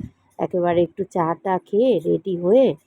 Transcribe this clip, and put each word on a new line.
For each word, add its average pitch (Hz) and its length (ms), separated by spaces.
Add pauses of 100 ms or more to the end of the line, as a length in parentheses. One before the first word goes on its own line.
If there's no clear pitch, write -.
(380)
একেবারে 175 440
একটু 175 220
চাটা 175 540
খেয়ে 208 460
রেডি 175 320
হয়ে 190 380 (120)